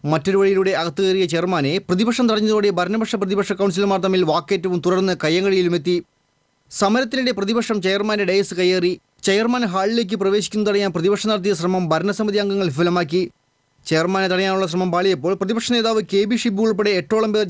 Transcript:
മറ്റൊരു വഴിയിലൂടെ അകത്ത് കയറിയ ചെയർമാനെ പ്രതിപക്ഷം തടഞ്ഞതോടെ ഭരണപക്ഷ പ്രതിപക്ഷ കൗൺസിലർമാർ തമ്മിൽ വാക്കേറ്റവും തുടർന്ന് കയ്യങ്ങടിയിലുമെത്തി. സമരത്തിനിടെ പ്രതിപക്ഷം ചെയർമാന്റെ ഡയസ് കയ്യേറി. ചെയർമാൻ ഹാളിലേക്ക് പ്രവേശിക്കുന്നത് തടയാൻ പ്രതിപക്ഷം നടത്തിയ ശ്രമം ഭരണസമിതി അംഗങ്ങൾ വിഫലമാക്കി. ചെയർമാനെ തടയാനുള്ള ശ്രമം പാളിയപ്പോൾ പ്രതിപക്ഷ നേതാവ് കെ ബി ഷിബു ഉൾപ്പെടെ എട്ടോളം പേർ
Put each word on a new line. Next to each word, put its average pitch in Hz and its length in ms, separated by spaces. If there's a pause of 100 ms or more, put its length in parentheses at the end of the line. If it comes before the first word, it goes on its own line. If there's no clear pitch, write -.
മറ്റൊരു 160 360
വഴിയിലൂടെ 196 400
അകത്ത് 170 240
കയറിയ 190 280
ചെയർമാനെ 165 400 (160)
പ്രതിപക്ഷം 226 400
തടഞ്ഞതോടെ 214 500
ഭരണപക്ഷ 214 440
പ്രതിപക്ഷ 196 380
കൗൺസിലർമാർ 196 440
തമ്മിൽ 190 260
വാക്കേറ്റവും 175 560
തുടർന്ന് 185 280 (100)
കയ്യങ്ങടിയിലുമെത്തി. 175 720 (760)
സമരത്തിനിടെ 247 680
പ്രതിപക്ഷം 226 460
ചെയർമാന്റെ 202 440
ഡയസ് 190 300
കയ്യേറി. 180 340 (340)
ചെയർമാൻ 233 460
ഹാളിലേക്ക് 208 480
പ്രവേശിക്കുന്നത് 208 500
തടയാൻ 202 240
പ്രതിപക്ഷം 196 360
നടത്തിയ 196 280
ശ്രമം 185 320
ഭരണസമിതി 202 520
അംഗങ്ങൾ 196 280
വിഫലമാക്കി. 175 520 (640)
ചെയർമാനെ 185 460
തടയാനുള്ള 190 400
ശ്രമം 185 240
പാളിയപ്പോൾ 180 460
പ്രതിപക്ഷ 220 340
നേതാവ് 220 260 (120)
കെ 196 160
ബി 240 120
ഷിബു 220 240
ഉൾപ്പെടെ 208 260 (100)
എട്ടോളം 220 340
പേർ 214 140